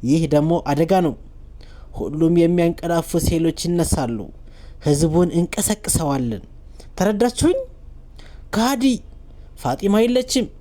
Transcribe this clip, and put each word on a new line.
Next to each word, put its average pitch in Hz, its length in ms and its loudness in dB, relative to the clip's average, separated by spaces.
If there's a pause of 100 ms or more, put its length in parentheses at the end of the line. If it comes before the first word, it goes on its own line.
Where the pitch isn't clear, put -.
ይህ 151 260 2
ደግሞ 147 240 4 (140)
አደጋ 156 340 2
ነው። 156 140 0 (800)
ሁሉም 156 420 0
የሚያንቀላፉ 170 720 2 (100)
ሴሎች 165 420 0
ይነሳሉ። 160 560 -2 (640)
ህዝቡን 160 480 2
እንቀሰቅሰዋለን። 147 1120 -2 (520)
ተረዳችሁኝ? 233 640 2 (920)
ከሃዲ 240 340 0 (760)
ፋጢማ 165 400 0
የለችም። 247 480 2 (140)